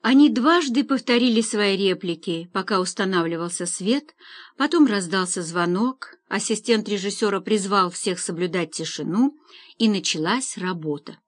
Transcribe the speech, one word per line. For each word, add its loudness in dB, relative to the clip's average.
Они 8
дважды 2
повторили 2
свои 0
реплики, -2
пока -2
устанавливался -2
свет, -2
потом 4
раздался -2
звонок, -2
ассистент 0
режиссера -2
призвал 0
всех -4
соблюдать -4
тишину, -2
и 2
началась -2
работа. -6